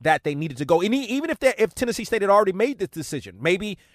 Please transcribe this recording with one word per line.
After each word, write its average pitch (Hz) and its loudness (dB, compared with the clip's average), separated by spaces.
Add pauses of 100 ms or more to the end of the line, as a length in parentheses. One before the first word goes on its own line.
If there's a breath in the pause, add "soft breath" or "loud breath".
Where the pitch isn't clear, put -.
that 156 2
they 147 -4
needed 147 -6
to 147 -4
go. 165 4
And 208 2
e-, 277 0
even 277 -2
if 302 -6
they, 262 4
if 208 0
Tennessee 240 -4
State 214 -2
had 202 4
already 202 6
made 226 -2
this 180 -4
decision, 127 -10
maybe, 185 -2 (180 soft breath)